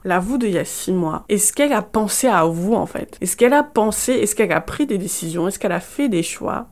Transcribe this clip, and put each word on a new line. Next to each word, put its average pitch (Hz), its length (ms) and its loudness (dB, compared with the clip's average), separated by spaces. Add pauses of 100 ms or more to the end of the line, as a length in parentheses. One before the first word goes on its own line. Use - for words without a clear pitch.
la 185 140 0
vous 220 200 -2
d'il 226 140 0
y 170 60 0
a 151 60 0
six - 280 -6
mois, 170 360 -2
est-ce 208 240 2
qu'elle 294 200 2
a 214 100 2
pensé 214 440 0
à 190 180 4
vous, 170 300 0
en 190 120 0
fait ? - 340 -10
Est-ce - 160 -4
qu'elle 240 160 6
a 294 100 6
pensé, 233 520 0
est-ce 214 200 0
qu'elle 196 180 0
a 160 80 2
pris - 260 -2
des 220 120 -2
décisions ? 170 480 -4
Est-ce 196 120 -4
qu'elle 190 140 -2
a 180 80 -2
fait - 280 -2
des 175 140 2
choix - 500 -6